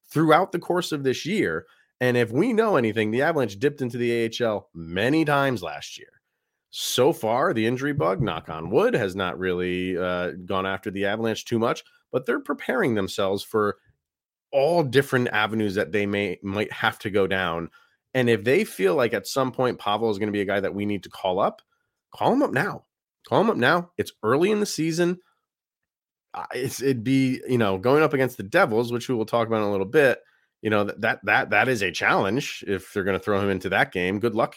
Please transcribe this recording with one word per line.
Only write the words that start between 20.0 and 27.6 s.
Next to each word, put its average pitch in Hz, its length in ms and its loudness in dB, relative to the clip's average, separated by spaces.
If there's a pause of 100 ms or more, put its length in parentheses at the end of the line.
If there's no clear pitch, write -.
is 98 80 -2
gonna 104 140 -2
be 101 100 0
a 95 40 0
guy 101 140 0
that 90 140 -4
we 104 120 -4
need 104 180 -4
to - 60 -18
call 92 300 -2
up, 190 220 -2 (520)
call 143 180 0
him 269 100 2
up 269 100 0
now. 160 320 -4 (440)
Call 127 120 4
him 220 100 4
up 185 60 -2
now. 160 420 2
It's - 140 -6 (100)
early 147 280 2
in 208 100 0
the 208 60 0
season. 170 520 -2 (1160)
Uh, 87 180 -10
it's, 127 300 -4
it'd 127 220 0
be, 131 440 2
you 123 100 2
know, 98 200 2